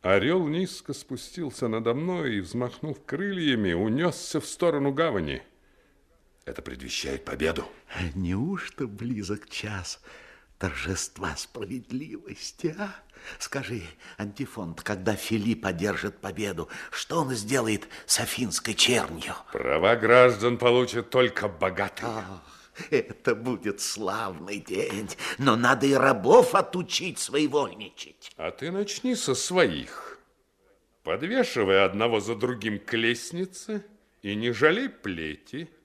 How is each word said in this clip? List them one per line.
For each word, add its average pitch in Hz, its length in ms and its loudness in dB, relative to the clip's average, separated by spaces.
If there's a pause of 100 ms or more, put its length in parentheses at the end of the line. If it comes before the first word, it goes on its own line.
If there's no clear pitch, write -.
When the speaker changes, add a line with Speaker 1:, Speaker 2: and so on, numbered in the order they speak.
Speaker 1:
орел 131 460 4
низко 165 460 -4
спустился 131 720 -8
надо 113 260 0
мной 160 420 -2
и, 98 40 0
взмахнув 123 640 -6
крыльями, 143 680 0
унесся 123 680 0
в - 60 -6
сторону 143 480 2
гавани. 101 500 0 (1000)
Это - 160 -10
предвещает 65 640 -8
победу. 78 400 -2 (500)
Speaker 2:
Неужто 113 720 -4
близок 104 600 -6
час 101 520 -8 (560)
торжества 85 760 -4
справедливости, 123 1400 -8
а? 202 160 -6 (440)
Скажи, 120 420 -6 (360)
Антифонт, 101 680 -8
когда 101 320 -2
Филипп 107 500 0
одержит 95 540 -2
победу, 95 500 -6 (220)
что - 300 -2
он 131 100 -2
сделает 110 560 0 (180)
с - 140 2
афинской 113 560 -2
чернью? 85 580 2 (180)
Speaker 1:
Права 80 440 4
граждан 117 640 8
получат 120 500 4
только 123 380 2
богатые. 95 600 -2
Speaker 2:
Ах, 98 360 -8 (480)
это 120 420 0
будет 104 480 -4
славный 98 800 -6
день, 98 500 -4 (300)
но 127 160 6
надо 123 320 4
и 139 60 6
рабов 135 600 8
отучить 180 640 0
своевольничать. 117 1200 -4
Speaker 1:
А 82 140 -6
ты - 180 -8
начни 208 460 -2
со - 180 -2
своих. 120 840 0 (840)
Подвешивай 107 800 4
одного 107 360 4
за 107 160 -2
другим 110 420 -2
к - 160 -6
лестнице 175 920 -2 (380)
и 101 140 -4
не 117 160 -2
жалей 160 360 4
плети. 85 800 -8 (180)